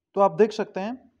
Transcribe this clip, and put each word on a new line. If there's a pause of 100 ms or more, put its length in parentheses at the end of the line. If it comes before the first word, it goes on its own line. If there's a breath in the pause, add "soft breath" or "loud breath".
(140)
तो
आप
देख
सकते
हैं